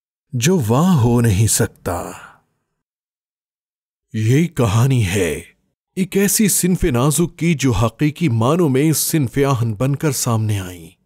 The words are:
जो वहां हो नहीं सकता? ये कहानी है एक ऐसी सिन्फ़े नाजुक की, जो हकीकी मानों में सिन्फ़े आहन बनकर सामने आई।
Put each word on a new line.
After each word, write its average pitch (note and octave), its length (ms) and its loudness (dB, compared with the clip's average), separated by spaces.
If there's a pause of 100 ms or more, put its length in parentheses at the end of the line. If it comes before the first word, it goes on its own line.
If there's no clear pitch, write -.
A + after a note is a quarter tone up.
(360)
जो D#3 240 2
वहां C#3+ 380 2
हो A#2+ 240 2
नहीं G#2+ 260 2
सकता? F2+ 720 -4 (2000)
ये A#2+ 300 2
कहानी A#2+ 560 0
है F2 440 -2 (520)
एक F#3+ 200 -2
ऐसी G3+ 320 2
सिन्फ़े F3+ 420 0
नाजुक C#3+ 440 0
की, E3 200 0
जो C3+ 160 0
हकीकी C#3 580 0
मानों C3+ 400 2
में C#3+ 240 2
सिन्फ़े C#3 500 -2
आहन A#2+ 300 0
बनकर C#3 380 -2
सामने A2 460 -2
आई। F2+ 480 -12